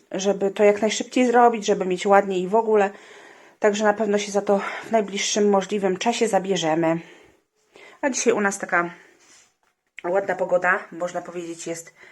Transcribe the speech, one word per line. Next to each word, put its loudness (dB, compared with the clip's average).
żeby -2
to 0
jak 4
najszybciej 0
zrobić, 4
żeby 0
mieć -2
ładnie 4
i -4
w 0
ogóle. 2
Także 0
na 4
pewno 0
się -6
za 0
to 2
w -16
najbliższym 0
możliwym 0
czasie -2
zabierzemy. 0
A -2
dzisiaj 0
u 0
nas -2
taka -2
ładna -2
pogoda, 0
można -8
powiedzieć, -12
jest -10